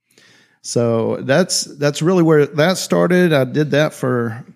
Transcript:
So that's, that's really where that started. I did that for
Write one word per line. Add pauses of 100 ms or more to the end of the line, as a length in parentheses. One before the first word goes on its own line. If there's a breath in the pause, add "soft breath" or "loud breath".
(600 soft breath)
So
that's,
that's
really
where
that
started.
I
did
that
for (120)